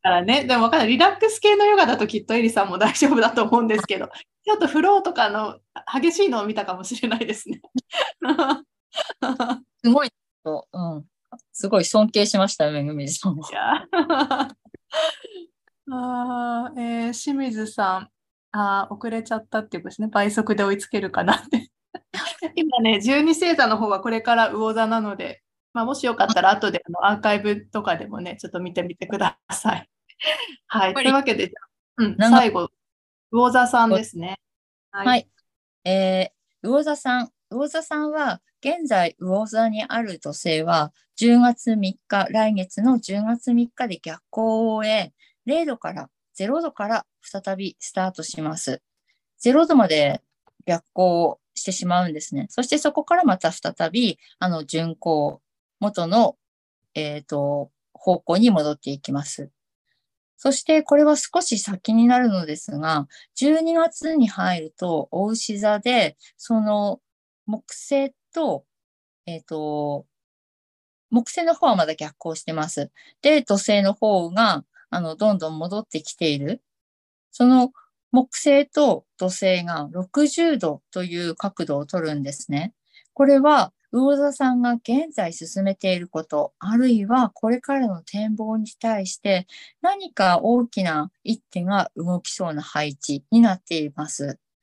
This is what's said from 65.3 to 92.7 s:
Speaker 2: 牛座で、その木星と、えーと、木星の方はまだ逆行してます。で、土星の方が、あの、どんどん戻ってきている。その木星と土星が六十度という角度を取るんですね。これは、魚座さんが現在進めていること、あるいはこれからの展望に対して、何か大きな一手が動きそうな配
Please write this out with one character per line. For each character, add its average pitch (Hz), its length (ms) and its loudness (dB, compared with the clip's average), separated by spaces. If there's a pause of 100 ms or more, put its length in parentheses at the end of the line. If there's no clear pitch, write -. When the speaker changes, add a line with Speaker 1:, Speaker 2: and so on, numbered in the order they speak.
Speaker 2:
牛 220 260 -6
座 208 200 2
で、 226 380 0 (200)
そ 226 240 -2
の 208 400 -2 (460)
木 - 280 -8
星 277 380 -2 (220)
と、 226 300 -4 (600)
え 170 100 -12
ー 156 80 -16
と、 147 640 -6 (1040)
木 233 200 2
星 339 140 -2
の 330 100 4
方 - 120 2
は 226 100 4
ま 165 100 2
だ 156 80 -6
逆 151 240 -10
行 160 160 -8
し - 80 -12
て 160 100 -8
ま 156 160 -4
す。 147 220 -6 (320)
で、 294 200 4
土 - 120 0
星 202 280 2
の 196 120 2
方 190 360 0
が、 185 340 0 (260)
あ 175 100 -4
の、 160 160 -6
ど 214 160 2
ん 190 60 0
ど 160 120 -4
ん 160 80 -8
戻 175 220 -6
っ 226 60 -14
て 156 160 -8
き - 120 -14
て 165 140 -2
い 143 100 0
る。 151 240 -6 (680)
そ - 160 2
の 254 260 6 (400)
木 254 240 2
星 285 300 4
と 285 400 2 (100)
土 185 100 -4
星 185 380 0
が 160 260 -6
六 185 360 0
十 320 320 0
度 156 320 -4
と 180 140 -6
い 175 240 -6
う 165 60 -6
角 196 300 -6
度 147 140 -2
を 147 80 -6
取 160 240 -4
る 151 40 -4
ん 143 80 -4
で 139 100 -6
す - 200 -10
ね。 156 220 -4 (400)
こ 277 100 2
れ 277 140 6
は、 277 340 4 (220)
魚 269 220 4
座 285 160 0
さ 262 200 0
ん 247 80 2
が 240 120 0
現 269 420 -2
在 170 180 -4
進 170 300 -8
め 196 140 0
て 185 180 -2
い 175 60 -4
る 175 80 -10
こ 160 160 -8
と、 - 340 -2
あ 208 180 -2
る 254 120 4
い 214 180 2
は 240 240 2
こ - 180 -4
れ 247 120 0
か 277 140 -4
ら 262 120 0
の 180 160 -6
展 214 320 -6
望 220 220 -4
に 214 100 -4
対 214 400 -4
し - 120 -12
て、 185 280 -2 (360)
何 381 300 -2
か 185 300 2
大 240 240 2
き 202 160 -4
な 160 300 -2 (100)
一 226 180 -4 (120)
手 180 100 -4
が 190 320 0
動 175 260 -4
き - 100 -12
そ 175 200 -6
う 151 40 -6
な 151 80 -6
配 147 380 -6